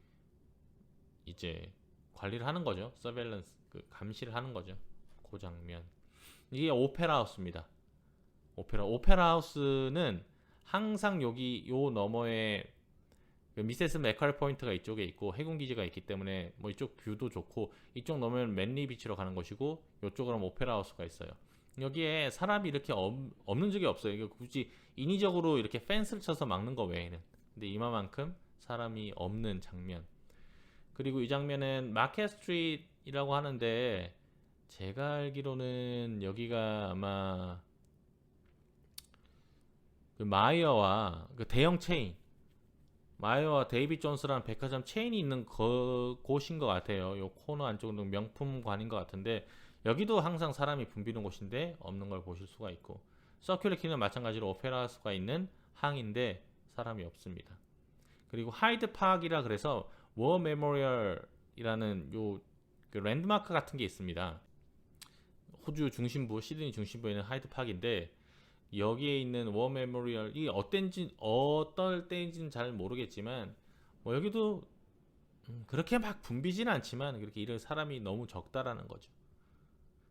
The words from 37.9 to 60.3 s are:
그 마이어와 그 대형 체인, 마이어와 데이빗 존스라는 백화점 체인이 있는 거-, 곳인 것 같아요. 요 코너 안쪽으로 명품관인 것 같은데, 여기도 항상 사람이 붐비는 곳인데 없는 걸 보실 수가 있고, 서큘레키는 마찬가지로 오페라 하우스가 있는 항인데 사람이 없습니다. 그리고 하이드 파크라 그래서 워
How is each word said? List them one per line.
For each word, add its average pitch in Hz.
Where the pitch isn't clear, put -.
그 107
마이어와 104
그 117
대형 160
체인, 131
마이어와 139
데이빗 143
존스라는 139
백화점 131
체인이 226
있는 135
거-, 123
곳인 143
것 143
같아요. 95
요 95
코너 147
안쪽으로 104
명품관인 113
것 110
같은데, 98
여기도 196
항상 160
사람이 143
붐비는 107
곳인데 113
없는 98
걸 95
보실 90
수가 107
있고, 92
서큘레키는 180
마찬가지로 110
오페라 127
하우스가 120
있는 123
항인데 120
사람이 113
없습니다. 90
그리고 117
하이드 220
파크라 170
그래서 117
워 147